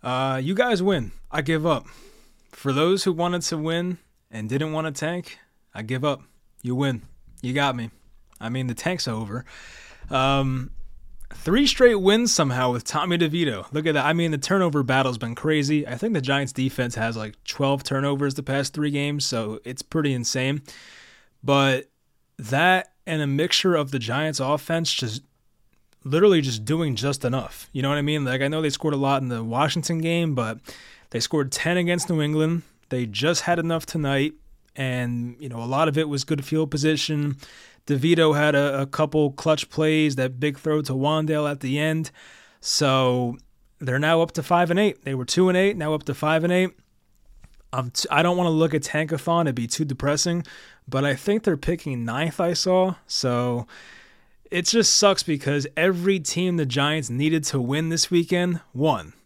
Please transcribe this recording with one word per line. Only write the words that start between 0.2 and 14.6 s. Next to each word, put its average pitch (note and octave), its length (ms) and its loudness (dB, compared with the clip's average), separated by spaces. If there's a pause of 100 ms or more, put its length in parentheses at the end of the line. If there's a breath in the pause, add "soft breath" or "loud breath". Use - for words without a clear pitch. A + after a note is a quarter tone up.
you E3+ 120 -2
guys A3+ 260 2
win. F3+ 300 0 (180)
I D3+ 140 -4
give D#3 240 0
up. C#3 180 0 (640 loud breath)
For - 240 -4
those E3+ 300 2
who F#3+ 100 2
wanted F3 300 -2
to D#3+ 160 -4
win E3+ 400 -2 (320)
and A2 180 -8
didn't C#3+ 220 -2
want D#3 160 -2
to D3 120 -8
tank, E3+ 380 -6 (380)
I G#2+ 80 -10
give B2+ 200 -4
up. D3 200 -2 (400)
You B2 100 -2
win. C3 300 0 (400)
You B2+ 100 -4
got C#3 220 0
me. A2+ 160 -8 (500)
I A2+ 80 -8
mean, B2+ 160 -4
the A#2+ 80 -4
tank's E3+ 340 -4
over. A2 380 -6 (640 loud breath)
Um, C3+ 600 0 (600)
three B3+ 360 2
straight A#3+ 340 6
wins G#3+ 320 4
somehow B2+ 380 2
with A#2+ 140 -4
Tommy E3+ 340 0
DeVito. D#3 520 0
Look D3+ 140 -2
at D#3+ 80 2
that. C#3+ 140 2
I D#3 60 4
mean, E3+ 180 2
the D3 80 -2
turnover E3+ 420 2